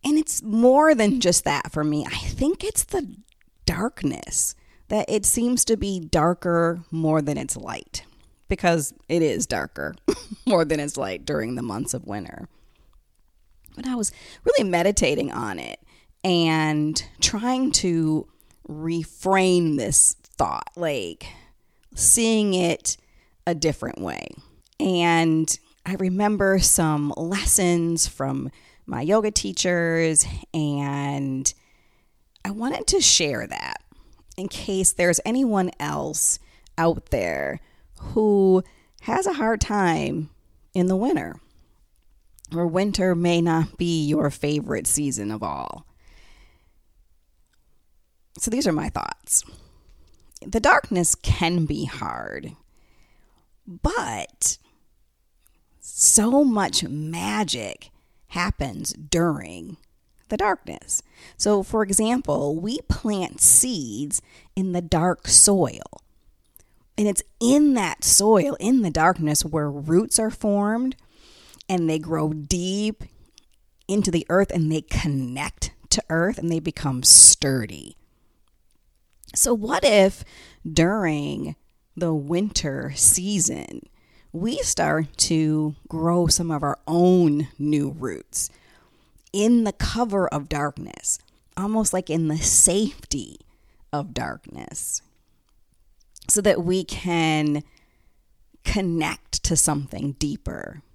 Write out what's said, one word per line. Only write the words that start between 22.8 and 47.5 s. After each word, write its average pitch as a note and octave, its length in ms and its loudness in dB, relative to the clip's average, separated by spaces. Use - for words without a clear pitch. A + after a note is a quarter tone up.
a E3+ 100 0
different - 440 -4
way. G1+ 300 -10
And E3 800 2
I F#3+ 100 -6
remember F#3+ 640 2
some D3+ 580 2
lessons E3+ 920 0
from C3+ 440 -6
my B2 160 -6
yoga G#3+ 300 2
teachers, E3+ 960 0
and C#3+ 1000 -4
I G3 60 -10
wanted A#3+ 360 -6
to F#4+ 140 2
share C#3+ 460 2
that - 340 -10
in F#3 100 -8
case F#3+ 440 -2
there's F3 340 2
anyone A3 540 0
else D3 600 -4
out E3 300 0
there D#2+ 520 -4
who G3 640 4
has F4+ 240 -2
a F#4+ 80 -2
hard A3+ 260 0
time D#3+ 680 -2
in F3+ 140 2
the F#3+ 80 2
winter, G#3 460 -2
or E3+ 120 0
winter F#3 480 0
may E3+ 260 2
not E3 360 0
be E3 280 0
your D3 240 0
favorite D3 580 -4
season A2+ 440 -4
of G#2+ 100 -8
all. C#2+ 460 -10